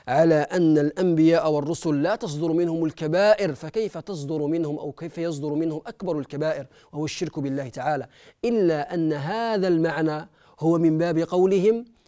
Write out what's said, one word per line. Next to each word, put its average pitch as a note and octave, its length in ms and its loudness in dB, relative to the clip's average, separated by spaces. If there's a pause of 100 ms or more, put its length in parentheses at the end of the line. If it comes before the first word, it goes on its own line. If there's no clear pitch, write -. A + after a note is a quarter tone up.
على D#3 260 4
أن D#3 440 2
الأنبياء D#3+ 720 2
والرسل D3 500 -2
لا F3 140 0
تصدر D#3+ 360 -4
منهم E3 320 0
الكبائر، F3 680 2
فكيف E3 440 -6
تصدر D3+ 440 -6
منهم D3+ 360 -2
أو C#3+ 140 -10
كيف E3 260 -12
يصدر D3+ 360 -6
منهم D#3 320 -4
أكبر F3+ 320 -6
الكبائر D3 480 -6 (260)
وهو D3+ 120 -6
الشرك D#3 340 -8
بالله C#3 300 -6
تعالى؟ C3 380 -4 (380)
إلا F3+ 500 0
أن D#3+ 180 0
هذا G3 560 -2
المعنى D#3+ 600 0 (320)
هو E3 180 2
من D#3+ 200 4
باب E3+ 200 0
قولهم: F#3+ 680 2 (240)